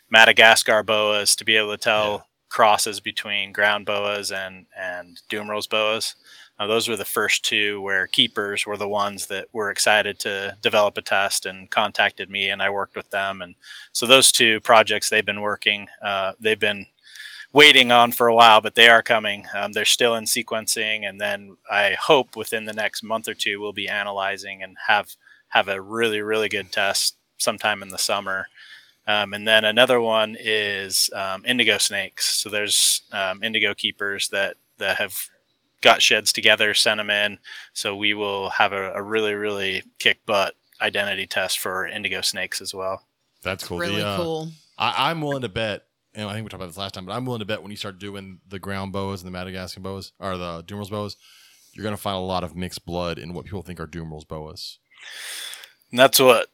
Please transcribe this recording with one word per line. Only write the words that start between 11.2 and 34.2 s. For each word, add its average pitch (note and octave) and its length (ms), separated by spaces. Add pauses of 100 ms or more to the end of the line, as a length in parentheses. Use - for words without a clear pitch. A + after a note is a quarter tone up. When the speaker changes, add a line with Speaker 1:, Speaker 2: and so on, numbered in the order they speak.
Speaker 1:
and F#2+ 240
contacted G2+ 600
me, G2 200
and G2 140
I G2 60
worked G2 260
with G2 140
them. G2 320
And F2+ 140 (360)
so - 140
those C3 260
two A2 300
projects G#2+ 480
they've G#2+ 160
been G#2 160
working, G#2 460 (140)
uh, G2 380
they've A2 180
been G#2 280 (680)
waiting C3+ 380
on A#2+ 200
for A#2+ 160
a A#2 80
while, A2+ 240
but G#2+ 160
they A#2 140
are A2+ 120
coming. G#2+ 440 (100)
Um, G#2 160
they're G#2 140
still A#2+ 300
in A2 100
sequencing, G#2+ 840
and G2 120
then G2+ 380 (140)
I G2+ 280
hope C3+ 360
within A2 300
the G#2+ 80
next G#2 300
month A2 240
or A2 60
two G2+ 280
we'll G#2 120
be G2 140
analyzing G2 760
and F#2 120 (120)
have, G#2 280 (320)
have G#2 220
a G2 120
really, G#2+ 400
really G#2+ 280
good G2 220
test - 440 (220)
sometime G#2 440
in G2 80
the F#2 80
summer. G2 500 (600)
Um, G#2 260
and G#2 140
then A2 160
another A#2+ 380
one A2 360
is, G2+ 800
um, G2 300
indigo A#2 320
snakes. G2 480 (100)
So - 140
there's, G2+ 540 (100)
um, G2 280
indigo G#2+ 320
keepers G2+ 560